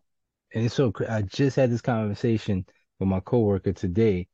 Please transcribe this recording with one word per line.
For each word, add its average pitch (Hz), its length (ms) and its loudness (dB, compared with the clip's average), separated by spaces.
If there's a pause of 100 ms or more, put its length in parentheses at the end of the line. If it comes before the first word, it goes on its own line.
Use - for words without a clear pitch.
(540)
And 113 120 0
it's 110 80 -4
so 127 180 2
cra-, - 180 -6
I 110 120 -2
just 131 340 -2
had 131 140 4
this 117 120 -2
conversation 110 840 -2 (320)
with 95 100 0
my 95 120 2
coworker 101 540 0
today 92 600 0